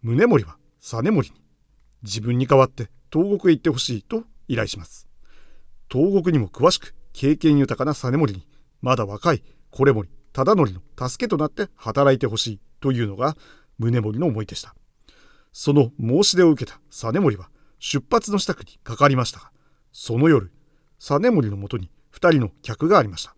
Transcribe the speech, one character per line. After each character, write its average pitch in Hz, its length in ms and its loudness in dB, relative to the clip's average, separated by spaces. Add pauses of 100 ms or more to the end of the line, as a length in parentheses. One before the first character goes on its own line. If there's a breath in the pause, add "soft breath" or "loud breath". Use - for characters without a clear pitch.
宗 120 240 2
盛 240 160 4
は - 140 -16 (220)
実 120 320 -4
盛 160 200 0
に、 - 140 -20 (580)
自 107 180 -10
分 120 160 -2
に 131 80 0
代 135 140 4
わ 131 80 6
っ - 20 -6
て - 200 -12 (220)
東 196 280 0
国 185 120 4
へ 160 40 6
行 - 40 -8
っ - 20 -20
て 165 100 0
ほ 127 80 -2
し 117 180 -4
い 95 60 -10
と 226 220 -6 (220)
依 131 80 -2
頼 110 120 -2
し - 100 -10
ま 85 80 -16
す。 - 220 -20 (840)
東 185 320 2
国 165 160 2
に 120 60 2
も 95 60 -6
詳 - 200 2
し - 80 -2
く - 160 -14 (200)
経 143 220 0
験 151 220 2
豊 135 200 0
か 135 60 -2
な 147 100 -2
実 127 220 -4
盛 147 160 2
に、 92 160 -14 (340)
ま 127 140 0
だ 113 120 -4
若 104 260 -2
い 117 100 -4 (280)
維 135 220 4
盛、 104 140 -4 (240)
忠 151 240 2
則 139 160 2
の 107 380 -10
助 - 160 -6
け - 20 -4
と 196 100 -2
な 151 100 -2
っ - 40 -6
て - 240 -8
働 139 400 2
い 123 40 -6
て 135 80 -2
ほ 110 100 -4
し 110 160 -6
い 98 60 -14 (200)
と 135 120 -2
い 120 120 -2
う 107 40 -4
の 98 80 -10
が 131 200 -4 (440 soft breath)
宗 117 220 0
盛 107 180 -6
の 175 80 0
思 110 160 -4
い - 20 -10
で - 100 -16
し - 60 -12
た。 - 140 -20 (760 soft breath)
そ - 220 -2
の 143 260 4
申 127 240 2
し 180 140 0
出 185 60 4
を 170 80 6
受 131 140 -2
け - 60 -18
た - 80 -20 (120)
実 120 280 -4
盛 135 180 0
は 90 120 -18 (300)
出 - 280 -6
発 226 240 0
の 202 60 -2
支 185 80 -2
度 - 180 -8
に - 200 -20
か 113 140 -12
か 143 100 4
り 139 80 4
ま 127 100 0
し - 60 -8
た - 80 -18
が、 - 120 -20 (400)
そ - 280 -8
の 156 100 4
夜、 113 220 2 (480)
実 180 320 0
盛 139 180 0
の 101 80 -8
も 98 120 -12
と - 80 -8
に 90 120 -10 (220)
二 - 180 0
人 151 120 4
の 104 100 -4 (100)
客 143 260 -6
が 190 120 4
あ - 20 0
り 107 80 -2
ま 82 80 -14
し - 60 -12
た。 - 140 -18